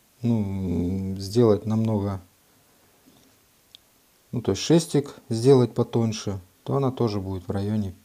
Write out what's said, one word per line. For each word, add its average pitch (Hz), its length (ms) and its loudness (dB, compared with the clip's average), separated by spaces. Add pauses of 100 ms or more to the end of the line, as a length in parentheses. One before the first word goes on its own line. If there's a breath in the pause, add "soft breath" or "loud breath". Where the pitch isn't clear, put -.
(200)
ну, 95 1000 -2
сделать 104 480 2
намного, 107 540 -2 (2000 soft breath)
ну, 120 100 -4
то 95 100 0
есть 95 100 -6
шестик 160 520 2 (140)
сделать 123 440 6
потоньше, 110 680 -2 (240)
то 131 120 -2
она 135 140 0
тоже 113 300 -2
будет 95 260 -8
в - 60 -6
районе, 101 420 -4 (100)